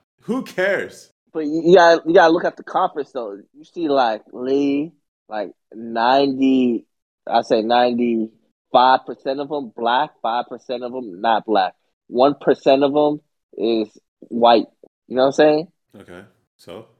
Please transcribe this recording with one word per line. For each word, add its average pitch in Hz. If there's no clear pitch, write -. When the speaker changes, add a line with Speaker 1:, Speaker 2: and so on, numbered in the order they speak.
Speaker 1:
Who 247
cares?" -
Speaker 2:
But 160
you, 160
you 170
gotta, 170
you 165
gotta 170
look 180
at 165
the -
conference, 170
though. 104
You 151
see, 165
like, 123
Lee, 139
like, 104
ninety, 127
I 120
say 117
ninety-five 120
percent 135
of 139
them 143
black, 123
five 120
percent 123
of 120
them 107
not 110
black. 95
One 135
percent 139
of 139
them 151
is 110
white. 117
You 120
know 131
what 135
I'm 135
saying? 151
Speaker 1:
Okay, 92
so? 113